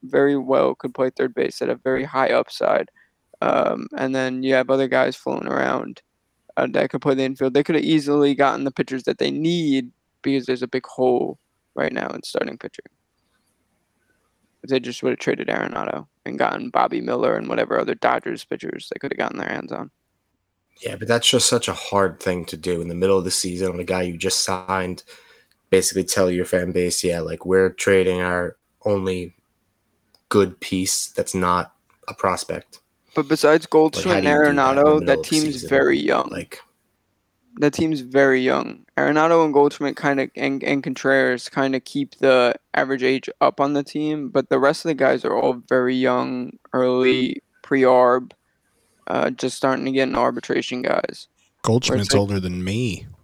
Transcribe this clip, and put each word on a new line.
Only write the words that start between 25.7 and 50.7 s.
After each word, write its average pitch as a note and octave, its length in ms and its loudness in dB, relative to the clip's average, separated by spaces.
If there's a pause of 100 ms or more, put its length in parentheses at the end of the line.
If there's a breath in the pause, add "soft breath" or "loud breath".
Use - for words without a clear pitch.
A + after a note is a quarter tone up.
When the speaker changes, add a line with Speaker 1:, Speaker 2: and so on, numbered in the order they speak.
Speaker 2:
tell F#2 260 2
your F2+ 140 -2
fan F2+ 280 -2
base, F2+ 320 -2
"Yeah, E2+ 160 0
like, E2 240 -8
we're F#2+ 260 4
trading F#2 500 2
our F2+ 360 -2 (280)
only F#2 500 -2 (920)
good F#2+ 320 2
piece - 480 -4
that's - 260 -6
not F2+ 400 0 (340)
a - 60 -12
prospect." - 680 -6 (340)
Speaker 1:
But D3 140 -2
besides D3+ 380 4
Goldschmidt D#3 400 2
Speaker 2:
Like, F3+ 60 2
how E3+ 60 4
Speaker 1:
and D3 60 0
Speaker 2:
do D3 60 4
you D3 60 4
do D3+ 80 4
that D3 60 4
in C#3+ 60 2
the C#3 60 4
Speaker 1:
Arenado, C3 140 4
Speaker 2:
middle D3+ 300 6
Speaker 1:
that C#3 120 4
Speaker 2:
of D#3+ 60 -6
the - 60 -10
Speaker 1:
team's D#3 140 2 (100)
Speaker 2:
season? B2+ 140 -10
Speaker 1:
very C#3 300 4
young. - 320 0
Speaker 2:
Like, - 300 -12 (1000)
Speaker 1:
the D3 100 4
team's D#3+ 300 -2
very C3 400 4
young. B2+ 440 -2 (120)
Arenado D#3 480 4
and D3 100 0
Goldschmidt C#3+ 420 2
kinda, C#3 400 0
and, C3+ 280 -4
and C#3 180 0
Contreras C3 680 0
kinda C3+ 320 0
keep - 380 -8
the B2+ 360 4 (200)
average C3+ 280 0
age C3 280 0 (100)
up C#3 200 2
on C#3+ 140 2
the C#3+ 80 0
team, D3+ 460 -6
but C3 200 -2
the C3+ 100 2
rest C#3 260 2
of E3+ 40 -2
the D#3 60 0
guys C3 300 2
are - 120 -2
all B2 320 0
very B2+ 260 2
young, B2+ 640 -2 (140)
early B2+ 680 2 (200)
pre-arb, B2+ 680 4 (760)
uh, - 240 0
just B2+ 260 -6
starting C3 280 -2
to C3+ 80 -4
get C3 160 0
in B2 80 -4
arbitration B2 640 -2